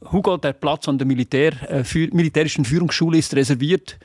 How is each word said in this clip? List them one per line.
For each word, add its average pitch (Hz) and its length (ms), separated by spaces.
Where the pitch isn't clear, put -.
„Hugo, 185 260
der 139 160
Platz 151 360
an 139 100
der 135 80
Militär-, 135 640
äh, 135 140
Führ-, 160 280
militärischen 156 520
Führungsschule 165 540
ist 147 180
reserviert, 139 680